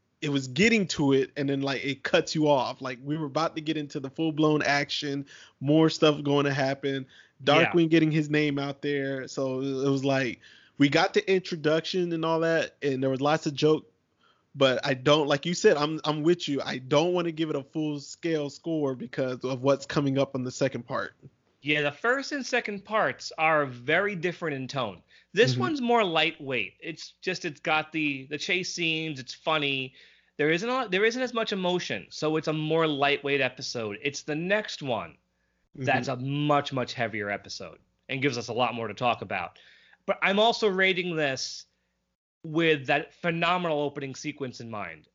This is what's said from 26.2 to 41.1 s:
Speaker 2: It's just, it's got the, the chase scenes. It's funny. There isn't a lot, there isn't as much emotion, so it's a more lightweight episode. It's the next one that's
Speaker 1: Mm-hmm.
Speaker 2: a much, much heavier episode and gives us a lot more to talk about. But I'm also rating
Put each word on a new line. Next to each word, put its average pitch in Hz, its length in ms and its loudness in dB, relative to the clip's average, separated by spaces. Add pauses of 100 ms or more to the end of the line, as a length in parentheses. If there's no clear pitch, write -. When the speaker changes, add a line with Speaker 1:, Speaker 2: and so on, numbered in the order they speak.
Speaker 2:
It's 160 420 -14
just, 180 240 -6
it's 156 140 -8
got 156 320 -2
the, 143 380 -4
the 147 80 -8
chase 180 360 -4
scenes. 160 460 -4
It's 123 140 -14
funny. 139 600 -2 (440)
There 147 120 2
isn't 175 180 0
a 240 60 -2
lot, 254 180 -2
there 190 140 2
isn't 233 160 0
as 247 120 -4
much 226 180 -2
emotion, 180 580 -2
so 156 280 -2
it's 156 100 -2
a 160 60 0
more 156 340 2
lightweight 143 540 2
episode. 120 600 -4
It's 139 220 -6
the 151 120 -4
next 190 460 -4
one 107 340 -4 (600)
that's 127 340 0
Speaker 1:
Mm-hmm. 127 140 -4
Speaker 2:
a 135 40 -4
much, 143 460 0
much 123 200 -4
heavier 107 360 -4
episode 95 480 -10 (320)
and 135 120 -4
gives 131 160 0
us 113 100 -8
a 120 60 -6
lot 117 200 0
more 113 140 -6
to 104 80 -8
talk 120 260 0
about. 95 380 -8 (480)
But - 160 -2
I'm 196 160 2
also 226 300 4
rating 185 460 0